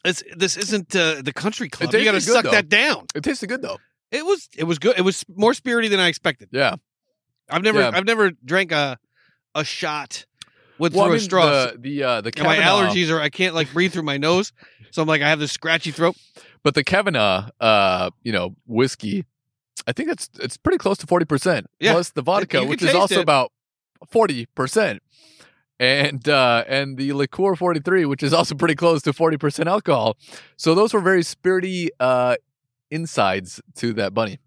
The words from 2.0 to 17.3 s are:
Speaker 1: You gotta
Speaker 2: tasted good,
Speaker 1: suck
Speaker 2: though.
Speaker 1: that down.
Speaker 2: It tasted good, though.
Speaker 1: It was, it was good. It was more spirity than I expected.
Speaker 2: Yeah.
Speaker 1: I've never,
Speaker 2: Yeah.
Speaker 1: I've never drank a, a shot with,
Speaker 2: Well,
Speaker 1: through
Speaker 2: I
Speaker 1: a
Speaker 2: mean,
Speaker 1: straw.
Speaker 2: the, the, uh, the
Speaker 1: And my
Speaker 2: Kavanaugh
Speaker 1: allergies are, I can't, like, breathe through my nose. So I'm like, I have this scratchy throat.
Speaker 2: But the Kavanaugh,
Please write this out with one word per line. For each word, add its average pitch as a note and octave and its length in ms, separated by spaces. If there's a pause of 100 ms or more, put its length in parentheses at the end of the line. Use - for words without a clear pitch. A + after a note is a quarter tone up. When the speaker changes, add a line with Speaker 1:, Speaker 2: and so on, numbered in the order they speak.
Speaker 1:
You C#4 40
gotta G#3+ 120
Speaker 2:
tasted G#3 140
good, - 40
Speaker 1:
suck A3+ 120
Speaker 2:
though. B2 40
Speaker 1:
that G3+ 180
down. A#3+ 460
Speaker 2:
It F#3+ 80
tasted D#4+ 240
good, B3 160
though. - 160 (320)
Speaker 1:
It D4 160
was, F#4+ 300
it D#3+ 80
was E3 160
good. G3 180
It F3+ 40
was F#3 220 (120)
more A3 180
spirity A#3 320
than G3+ 140
I F3+ 80
expected. C#3 420
Speaker 2:
Yeah. B2+ 240 (760)
Speaker 1:
I've E3 140
never, G#3+ 160
Speaker 2:
Yeah. - 160
Speaker 1:
I've F#3 120
never G#3+ 260 (120)
drank E3+ 280
a, C#3+ 260 (560)
a D3+ 80
shot D3+ 640 (520)
with, D#3+ 180
Speaker 2:
Well, G3 80
Speaker 1:
through F3+ 80
Speaker 2:
I - 20
Speaker 1:
a D3+ 40
Speaker 2:
mean, G#3+ 60
Speaker 1:
straw. F3+ 220
Speaker 2:
the, C3+ 320
the, C#3 240
uh, B2 200
the A2+ 140
Speaker 1:
And D3 80
my D#3+ 120
Speaker 2:
Kavanaugh F3+ 360
Speaker 1:
allergies F3 240
are, D#3 40
I D3+ 80
can't, E3+ 260
like, D#3 180
breathe F3 200
through E3 100
my D3 140
nose. E3+ 360 (380)
So - 120
I'm D#3 60
like, D#3 140
I D3 60
have D#3 100
this D3 140
scratchy D#3+ 400
throat. E3 240 (480)
Speaker 2:
But - 100
the D3 80
Kavanaugh, A#2+ 680 (100)